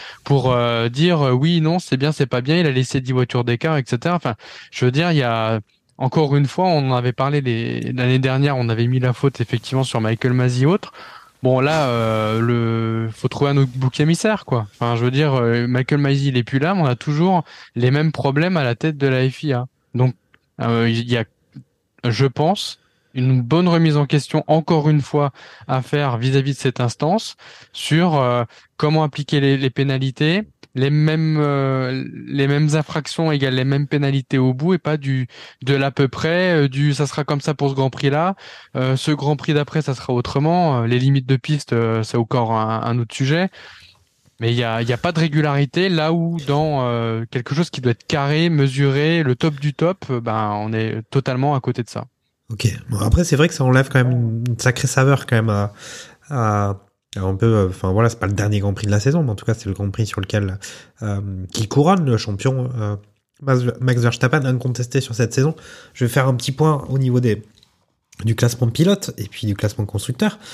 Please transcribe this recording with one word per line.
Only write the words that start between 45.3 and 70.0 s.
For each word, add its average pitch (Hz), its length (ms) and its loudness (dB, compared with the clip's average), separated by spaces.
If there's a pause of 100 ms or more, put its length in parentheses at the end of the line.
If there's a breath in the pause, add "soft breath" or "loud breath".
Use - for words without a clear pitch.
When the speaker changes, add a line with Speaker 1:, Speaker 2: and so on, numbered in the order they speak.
Speaker 1:
là 160 240 0
où 170 240 -2 (100)
dans, 147 380 0
euh, 117 440 -2
quelque 127 240 -6
chose 160 160 -2
qui - 120 -10
doit 123 100 2
être - 160 -6
carré, 151 420 0
mesuré, 143 720 2
le 127 120 2
top 151 240 -2
du 143 140 -2
top, 175 360 -2
euh, 123 120 -2
ben, 110 340 -2
on 107 160 -4
est 110 380 -2
totalement 135 440 0
à 135 60 0
côté 123 240 -4
de - 60 -10
ça. 117 160 -10 (440)
Speaker 2:
Ok. 110 180 -2 (220)
Bon, 107 100 -4
après, 113 260 2
c'est - 100 2
vrai 139 140 4
que - 40 -6
ça 135 120 -2
enlève 131 240 4
quand 131 140 4
même 123 80 2
une, 117 360 -2
une 117 120 -4
sacrée 123 280 0
saveur 135 380 2
quand 120 100 0
même 113 140 2
à, 101 240 0 (560 loud breath)
à, 104 500 -2 (360)
à 101 60 -6
un 95 140 0
peu, 98 100 0
euh, 107 240 4
enfin 95 220 -2
voilà, 113 180 4
c'est - 100 -4
pas 92 80 -2
le 101 60 0
dernier 104 260 0
Grand 101 140 0
Prix 107 140 -4
de 101 40 0
la 104 80 4
saison, 143 220 2
mais 139 80 0
en 104 60 -2
tout - 100 -14
cas, 113 80 0
c'est - 140 -6
le 95 80 -2
Grand 101 160 -4
Prix 107 160 -2
sur - 140 -6
lequel, 98 360 -2 (440 loud breath)
euh, 101 200 -4 (320)
qui 110 140 -4
couronne 165 380 2
le 120 120 0
champion, 123 600 -4
euh, 104 180 -4 (460)
Max, 135 200 0 (180)
Max 123 220 2
Verstappen, 123 420 0
incontesté 127 580 -2
sur - 120 -10
cette 113 200 0
saison. 147 220 0 (380 loud breath)
Je - 100 -2
vais 120 60 0
faire 131 180 2
un 135 60 2
petit 120 180 -4
point 151 380 0
au 131 80 -2
niveau 127 220 2
des, 110 220 0 (840)
du 110 100 2
classement 120 320 0
de 117 40 0
pilote 196 460 0
et 101 120 -10
puis - 180 -8
du 101 80 0
classement 104 300 -2
de 98 40 -10
constructeur. 127 480 -2 (160 loud breath)